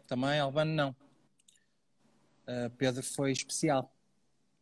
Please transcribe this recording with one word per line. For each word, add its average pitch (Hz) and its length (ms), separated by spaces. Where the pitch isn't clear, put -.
também, 135 320
Albano 147 340
não. 143 220
Ah, 123 300
Pedro 131 260
foi 139 280
especial. 135 600